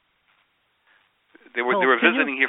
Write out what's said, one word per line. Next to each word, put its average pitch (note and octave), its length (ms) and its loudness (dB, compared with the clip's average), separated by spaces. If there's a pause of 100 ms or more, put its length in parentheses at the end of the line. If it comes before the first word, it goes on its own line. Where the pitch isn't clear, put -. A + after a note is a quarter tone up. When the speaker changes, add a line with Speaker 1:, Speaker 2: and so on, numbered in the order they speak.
(1500)
Speaker 1:
They A#2+ 80 -6
were, B2 160 0
Speaker 2:
Oh, G3 60 -2
Speaker 1:
they C3 80 2
were B2 100 4
Speaker 2:
can E3 140 2
you D3+ 100 -2
Speaker 1:
visiting C#3 160 -6
here C3 80 0